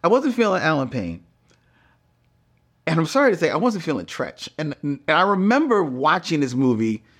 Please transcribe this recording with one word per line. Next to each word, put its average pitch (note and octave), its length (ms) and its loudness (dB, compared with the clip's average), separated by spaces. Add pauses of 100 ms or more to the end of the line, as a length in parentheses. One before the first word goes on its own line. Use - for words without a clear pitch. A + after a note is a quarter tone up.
I F3 60 2
wasn't B3+ 260 2
feeling G#3 280 0
Alan C#3+ 260 0
Payne. F2+ 340 -8 (1600)
And E3 120 0
I'm E3 80 0
sorry C4+ 260 2
to F#3 40 0
say, D#3+ 140 0
I A#2 60 -2
wasn't G#3 280 -2
feeling A#2 220 0
Tretch. - 500 -10
And, D3+ 260 -6
and C#3+ 260 -4
I D#3 140 4
remember G3+ 640 2
watching D3+ 560 0
this B2+ 140 -2
movie A2+ 480 0 (180)